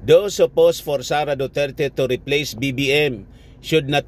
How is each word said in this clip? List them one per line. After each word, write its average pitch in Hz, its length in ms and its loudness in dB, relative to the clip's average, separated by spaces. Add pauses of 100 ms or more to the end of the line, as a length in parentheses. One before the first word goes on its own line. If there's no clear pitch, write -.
Those 185 320 4
opposed 165 480 2
for 139 160 -4
Sara 147 320 -2
Duterte 135 560 -4
to 135 160 -2
replace 135 480 -2
B 135 160 -2
B 131 220 0
M 139 340 0 (320)
should 147 320 0
not 143 160 0